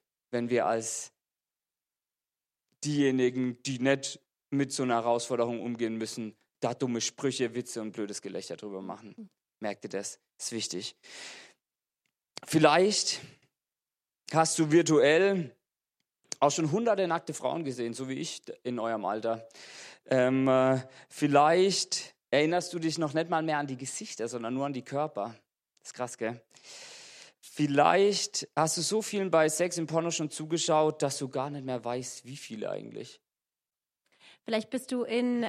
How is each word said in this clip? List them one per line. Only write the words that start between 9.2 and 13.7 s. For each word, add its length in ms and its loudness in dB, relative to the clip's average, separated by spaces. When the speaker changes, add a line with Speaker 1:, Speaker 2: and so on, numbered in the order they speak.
Speaker 1:
Merkt 240 -6
ihr 60 -14
das? 300 -8
Ist 140 -8
wichtig. 440 -6
Vielleicht 760 4